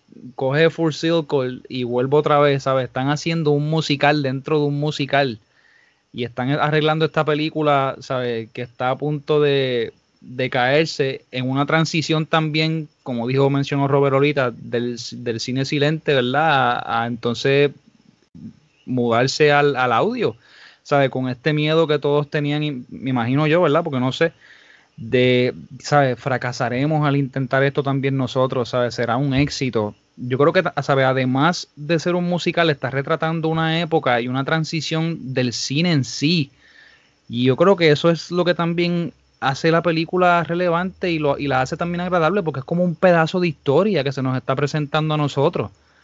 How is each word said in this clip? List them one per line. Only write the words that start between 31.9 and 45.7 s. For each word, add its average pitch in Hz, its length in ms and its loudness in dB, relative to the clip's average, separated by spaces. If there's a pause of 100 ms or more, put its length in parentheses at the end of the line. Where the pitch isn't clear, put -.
ser 175 160 -2
un 175 140 -2
musical, 170 420 0
está 135 200 -4
retratando 160 580 -2
una 160 320 0
época 156 400 0
y 123 80 -4
una 131 160 -2
transición 160 880 -4
del 123 180 0
cine 165 400 -2
en 135 120 2
sí. 156 460 0 (760)
Y 120 160 -2
yo 127 120 4
creo 180 200 4
que 165 140 4
eso 156 200 2
es 165 200 -4
lo 175 140 0
que 175 100 2
también 170 580 -2 (280)
hace 139 300 0
la 165 120 4
película 170 640 2
relevante 180 640 -2
y, 165 80 -2
lo, 143 200 0
y 143 100 -4
la 131 120 2
hace 131 160 -4
también 175 240 -4
agradable, 180 420 0
porque 139 180 -4
es - 40 -8
como 175 200 0
un 175 100 0
pedazo 170 460 4
de 175 80 2
historia 156 560 2
que 139 80 -2
se 135 100 -6
nos 131 140 0
está 131 200 -2
presentando 151 580 -2
a 151 40 0
nosotros. 143 520 0 (320)